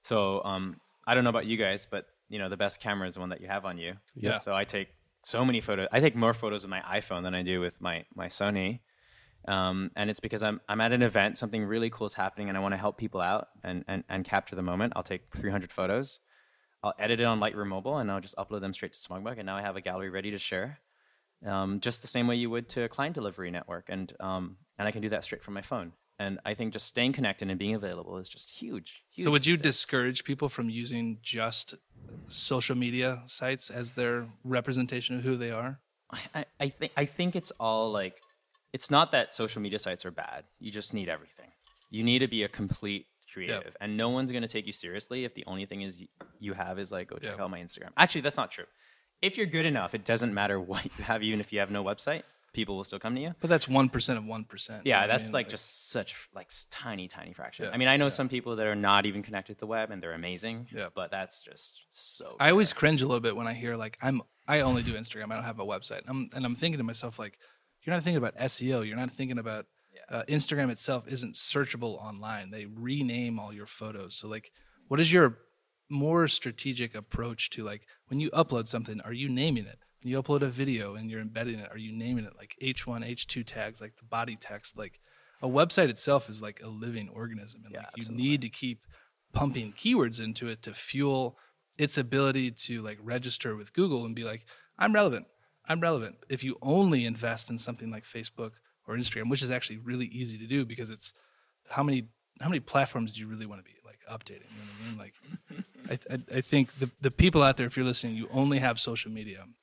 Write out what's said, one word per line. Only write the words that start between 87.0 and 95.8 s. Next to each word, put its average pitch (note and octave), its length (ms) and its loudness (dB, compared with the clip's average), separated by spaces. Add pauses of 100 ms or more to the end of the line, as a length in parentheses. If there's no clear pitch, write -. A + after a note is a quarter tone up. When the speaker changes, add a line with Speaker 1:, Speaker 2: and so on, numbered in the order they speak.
Speaker 2:
organism, A2 560 -10
and, G2+ 80 -18
Speaker 1:
Yeah, - 80 -10
Speaker 2:
like, - 160 -14
you A#2 60 -8
Speaker 1:
absolutely. A2+ 260 -2
Speaker 2:
need C#3+ 140 6
to A#2 80 -4
keep B2 360 -8 (460)
pumping B2 400 0
keywords B2+ 500 4
into A2+ 260 -4
it A2 140 -8
to G#2 120 -12
fuel C3+ 640 2 (400)
its D3 180 2
ability C3 540 4
to, A#2 320 -4
like, G#2+ 200 -10
register A#2+ 540 -2
with G#2 160 -14
Google D3+ 320 4
and A2+ 100 -4
be A2+ 100 -6
like, A2+ 200 -6 (340)
"I'm G#3 140 6
relevant. G3+ 340 6 (420)
I'm E3 120 2